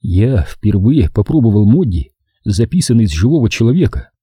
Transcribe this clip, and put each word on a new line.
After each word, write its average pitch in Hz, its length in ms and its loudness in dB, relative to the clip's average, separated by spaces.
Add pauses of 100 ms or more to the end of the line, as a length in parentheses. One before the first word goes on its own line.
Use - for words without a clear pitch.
Я 101 420 0
впервые 104 680 0
попробовал 110 560 0
Модди, 107 460 0 (320)
записанный 113 640 0
с 82 40 -2
живого 113 380 0
человека. 131 600 -2 (120)